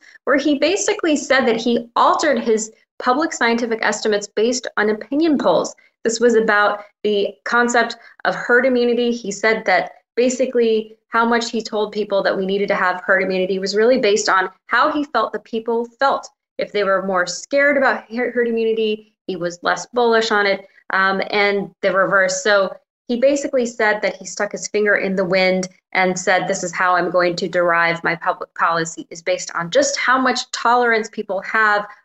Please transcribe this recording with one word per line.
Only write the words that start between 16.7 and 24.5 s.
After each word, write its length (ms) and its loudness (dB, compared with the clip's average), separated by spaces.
they 120 0
were 220 0
more 200 0
scared 500 0
about 360 0
her-, 180 -4
herd 180 -2
immunity, 680 -2
he 100 -6
was 260 -6
less 240 -2
bullish 440 2
on 160 2
it, 220 -2
um, 380 0
and 400 0
the 100 0
reverse. 500 2
So 340 2
he 120 -2
basically 460 2
said 380 -2
that 140 -2
he 100 -16
stuck 260 -6